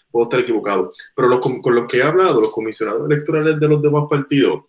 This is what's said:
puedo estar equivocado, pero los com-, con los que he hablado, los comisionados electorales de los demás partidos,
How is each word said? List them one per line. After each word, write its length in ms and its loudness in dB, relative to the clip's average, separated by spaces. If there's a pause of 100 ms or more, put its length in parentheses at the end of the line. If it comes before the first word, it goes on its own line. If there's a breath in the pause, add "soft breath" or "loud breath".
puedo 140 0
estar 160 0
equivocado, 520 -2 (240 loud breath)
pero 120 2
los 120 4
com-, 220 -4
con 140 2
los 120 2
que 120 0
he 40 2
hablado, 380 2
los 100 0
comisionados 580 -6
electorales 500 0
de 80 2
los 120 2
demás 300 2
partidos, 580 0